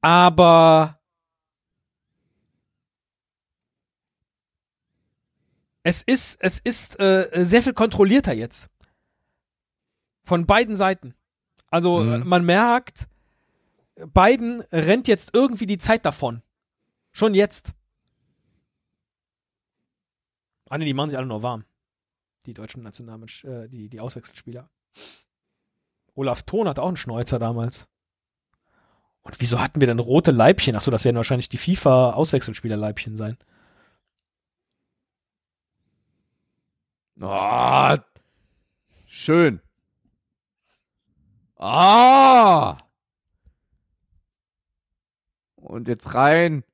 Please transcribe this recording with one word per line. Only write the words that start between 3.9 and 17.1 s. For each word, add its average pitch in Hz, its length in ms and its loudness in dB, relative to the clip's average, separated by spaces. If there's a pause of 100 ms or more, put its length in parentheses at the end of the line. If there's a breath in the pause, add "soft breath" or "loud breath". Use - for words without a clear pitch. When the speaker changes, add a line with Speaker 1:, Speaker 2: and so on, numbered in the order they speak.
Speaker 1:
es 175 200 -4
ist, - 400 -2
es 185 160 -4
ist, - 420 -6
äh, 190 300 2 (120)
sehr 220 200 2
viel 262 100 -4
kontrollierter 202 640 0
jetzt. - 340 -12 (1500)
Von 170 240 -2
beiden 214 300 0
Seiten. 190 380 -4 (560)
Also, 175 340 0
Speaker 2:
Mhm. 117 80 -2
Speaker 1:
äh, 120 120 -2
man 180 200 0
merkt, 233 640 -2 (880)
Biden 226 640 0 (120)
rennt 175 360 0
jetzt - 240 -2
irgendwie 233 340 0
die 196 120 -6
Zeit 226 260 -2
davon. 120 380 -6 (680)